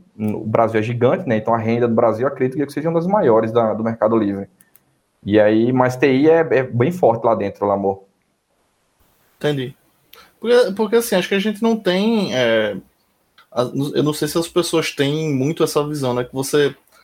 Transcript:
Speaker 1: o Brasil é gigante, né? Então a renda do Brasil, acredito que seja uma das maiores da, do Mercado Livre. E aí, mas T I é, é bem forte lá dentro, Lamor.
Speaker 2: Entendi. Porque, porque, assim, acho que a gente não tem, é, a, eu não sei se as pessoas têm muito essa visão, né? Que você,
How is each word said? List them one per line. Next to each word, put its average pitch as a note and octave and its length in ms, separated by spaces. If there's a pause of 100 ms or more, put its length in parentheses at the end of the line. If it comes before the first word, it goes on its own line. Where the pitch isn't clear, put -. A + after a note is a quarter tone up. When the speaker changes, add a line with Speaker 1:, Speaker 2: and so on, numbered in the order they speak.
(180)
Speaker 1:
o G#2+ 280
Brasil A2+ 340
é G#2+ 40
gigante, A#2+ 440
né? A#2 100
Então A2+ 160
a A#2 40
renda A#2 300
do A2+ 80
Brasil, A2+ 320
acredito C3+ 300
que C#3 140
seja D3+ 180
uma E3 100
das E3 80
maiores A#2+ 440
da, A2+ 220
do G#2+ 100
Mercado A2+ 320
Livre. G2+ 320 (800)
E G#2 140
aí, A2 340
mas B2+ 220
T C#3 180
I C#3+ 160
é, E3 220
é C3 120
bem B2+ 280
forte A#2 340
lá A2+ 80
dentro, G2+ 320
Lamor. G2 380 (1300)
Speaker 2:
Entendi. C3+ 380 (640)
Porque, A#3+ 360
porque, A3 220
assim, A#3 180
acho F3+ 120
que G3+ 80
a G3 40
gente G#3 240
não A3+ 120
tem, G3 600
é, A2 420 (720)
a, B2 120 (300)
eu C#3 100
não D3 100
sei D3 140
se D3+ 100
as E3 100
pessoas E3 460
têm D3 400
muito C#3 300
essa D3+ 220
visão, D3 280
né? B2 100
Que B2+ 100
você, C3+ 420 (280)